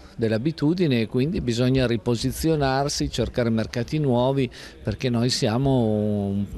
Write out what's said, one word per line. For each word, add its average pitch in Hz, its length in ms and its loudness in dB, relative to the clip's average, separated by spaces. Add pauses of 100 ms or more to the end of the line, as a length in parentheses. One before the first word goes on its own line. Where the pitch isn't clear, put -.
(160)
dell'abitudine, 139 840 0
e 107 60 -2
quindi 135 340 0
bisogna 127 440 2
riposizionarsi, 135 1300 0
cercare 117 380 0
mercati 113 500 -2
nuovi, 131 500 2 (320)
perché 110 280 -2
noi 120 200 2
siamo 107 1000 2
un, 98 180 0 (120)